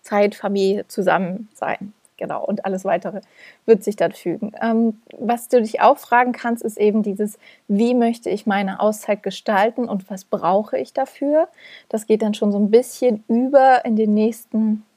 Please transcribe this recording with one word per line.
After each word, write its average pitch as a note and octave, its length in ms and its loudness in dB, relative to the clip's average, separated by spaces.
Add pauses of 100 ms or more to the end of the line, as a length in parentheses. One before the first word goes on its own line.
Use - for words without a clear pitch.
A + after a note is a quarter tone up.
Zeit, G#3 340 0
Familie, G3 540 -2
Zusammensein. F#3+ 1040 -4 (240)
Genau, - 260 -8
und - 220 -6
alles F#3+ 220 -6
Weitere F#3 340 -4 (460)
wird A3+ 180 4
sich G#3 100 -4
dann E3+ 180 0
fügen. - 400 -6 (100)
Ähm, A3+ 400 0 (160)
was A#3 300 -4
du B3 120 4
dich A3 220 -2
auch B3 160 6
fragen B3 340 2
kannst, A#3 320 -6
ist A3 140 -6
eben G#3 240 2
dieses, G#3 360 -4 (300)
„Wie A3+ 260 2
möchte A#3 360 0
ich G#3+ 160 -4
meine G3 340 -2
Auszeit G#3+ 420 -2
gestalten A3 640 -2
und F#3+ 220 -6
was F#3+ 160 -12
brauche G3 540 -2
ich B3+ 160 -8
dafür?“ D4 540 0 (420)
Das A3 160 -6
geht A3 160 2
dann G#3+ 100 0
schon G#3+ 200 0
so G3+ 60 -2
ein G3+ 120 2
bisschen A#3+ 580 2
über C4 560 4
in A3+ 120 0
den G#3+ 180 2
nächsten G#3+ 720 -2 (100)